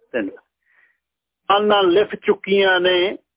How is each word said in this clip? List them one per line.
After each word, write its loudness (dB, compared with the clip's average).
ਧੰਨਵਾਦ। -8
ਅੰਨਾਂ 2
ਲਿਫ 0
ਚੁੱਕੀਆਂ 0
ਨੇ 0